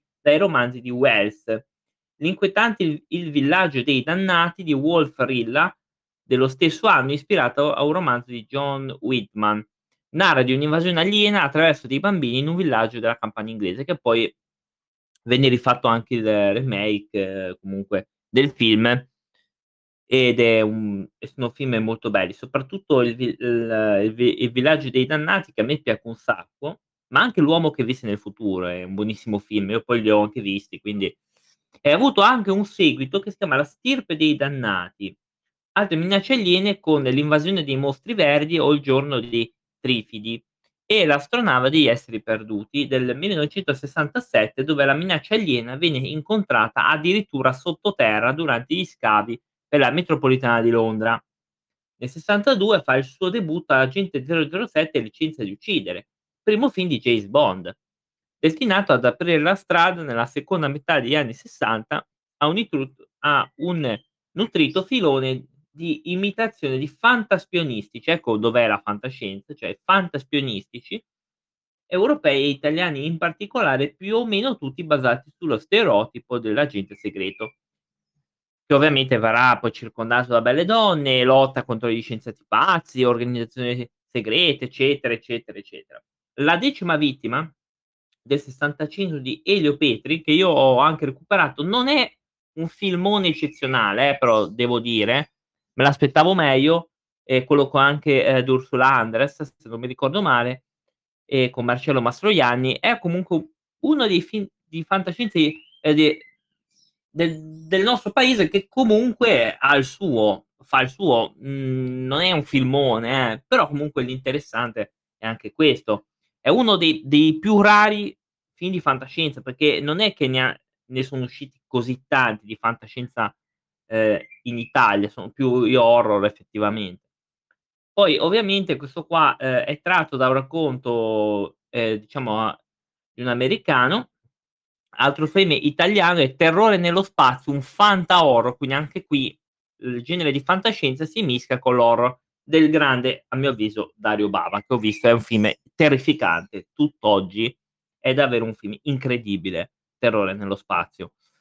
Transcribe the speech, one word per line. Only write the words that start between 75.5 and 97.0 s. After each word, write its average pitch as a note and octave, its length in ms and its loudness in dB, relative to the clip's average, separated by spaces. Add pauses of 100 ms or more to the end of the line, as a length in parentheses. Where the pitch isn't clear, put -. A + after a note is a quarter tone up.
stereotipo B2 800 0
dell'agente G#2+ 560 -4
segreto, G2+ 600 -10 (1080)
che - 80 2
ovviamente C3+ 440 2
verrà A#2 400 4
poi A2+ 140 -4
circondato A#2+ 580 -4
da A#2 120 4
belle C3 240 0
donne, E3 580 2
lotta C3 420 4
contro A#2 240 -4
gli A2+ 120 -2
scienziati - 460 -12
pazzi, D3 560 0
organizzazioni B2 840 -4 (220)
segrete, B2+ 540 0
eccetera, C3 480 -2
eccetera, A2+ 440 -10
eccetera. - 460 -20 (320)
La D3+ 220 0
decima F3+ 380 -2
vittima C#3+ 560 -4 (720)
del C#3 180 -2
sessantacinque D3 840 -6
di B2+ 220 -8
Elio E3 320 2
Petri, C#3+ 460 -2
che D#3 100 -2
io F3+ 180 4
ho C3+ 280 4
anche D3+ 280 2
recuperato, D3 580 -2
non A#3+ 240 -2
è C#4 240 0 (480)
un E3 80 -6
filmone F#3+ 640 -2
eccezionale, C3+ 840 -2
eh, C#3 80 -2
però A2 280 2
devo A#2+ 320 -2
dire, A#2 540 -2 (400)
me C3 100 0
l'aspettavo D3+ 520 2
meglio, D#3 560 2 (320)